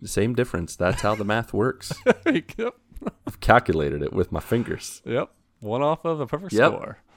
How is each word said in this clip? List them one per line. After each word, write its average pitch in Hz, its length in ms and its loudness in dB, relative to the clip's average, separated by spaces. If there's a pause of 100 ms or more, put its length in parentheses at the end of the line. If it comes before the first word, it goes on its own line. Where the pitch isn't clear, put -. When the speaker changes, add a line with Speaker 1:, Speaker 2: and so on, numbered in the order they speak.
Speaker 1:
same 110 280 2
difference. 98 420 -2
That's 90 260 2
how 104 140 2
the 107 100 -4
math 110 280 -2
works. - 440 -2
Speaker 2:
<laughs> - 260 2
There 294 120 2
you 165 60 0
go. - 300 -6 (540)
Speaker 1:
I've - 140 -12
calculated 78 640 4
it - 120 -4
with - 180 0
my 80 80 -4
fingers. - 680 -4
Speaker 2:
Yep. 139 240 -2 (300)
One 113 220 -4
off 151 240 0
of 160 140 0
a 131 80 -4
perfect 175 260 -6
Speaker 1:
Yep. 120 180 4
Speaker 2:
score. - 260 -10 (200)